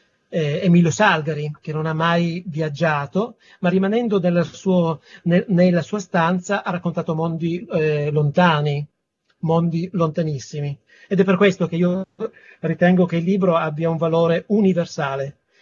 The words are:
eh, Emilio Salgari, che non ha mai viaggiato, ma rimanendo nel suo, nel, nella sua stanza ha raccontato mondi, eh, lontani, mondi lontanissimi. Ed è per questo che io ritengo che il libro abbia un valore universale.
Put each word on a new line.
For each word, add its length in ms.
eh, 340
Emilio 300
Salgari, 580
che 120
non 140
ha 60
mai 540
viaggiato, 920
ma 80
rimanendo 520
nel 240
suo, 560
nel, 240
nella 340
sua 160
stanza 640
ha 80
raccontato 460
mondi, 520
eh, 440
lontani, 760
mondi 540
lontanissimi. 840
Ed 100
è 60
per 120
questo 300
che 80
io 320
ritengo 440
che 120
il 80
libro 320
abbia 340
un 60
valore 520
universale. 880